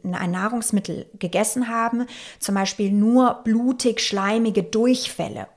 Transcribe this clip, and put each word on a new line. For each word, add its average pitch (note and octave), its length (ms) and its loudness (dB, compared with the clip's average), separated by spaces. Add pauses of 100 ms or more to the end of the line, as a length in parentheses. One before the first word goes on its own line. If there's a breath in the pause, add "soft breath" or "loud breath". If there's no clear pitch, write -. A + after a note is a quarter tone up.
ein F3+ 260 -4
Nahrungsmittel G3+ 800 -2 (100)
gegessen G#3+ 500 -2
haben, A#3 380 -2 (320 loud breath)
zum - 160 -4
Beispiel G3 380 0
nur A#3+ 520 4
blutig-schleimige A3+ 1160 0
Durchfälle A3+ 960 0